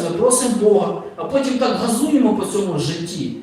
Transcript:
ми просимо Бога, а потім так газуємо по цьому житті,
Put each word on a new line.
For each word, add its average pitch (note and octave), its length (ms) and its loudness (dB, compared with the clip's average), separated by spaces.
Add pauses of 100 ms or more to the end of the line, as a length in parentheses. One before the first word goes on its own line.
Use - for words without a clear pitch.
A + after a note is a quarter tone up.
(100)
ми E3+ 60 -4
просимо A#3+ 460 2
Бога, G3+ 400 2 (140)
а E3+ 80 -8
потім C4 340 -2
так A3+ 180 0
газуємо A#3+ 600 2
по F#3+ 80 -4
цьому F#3+ 340 -2
житті, D#3+ 640 -6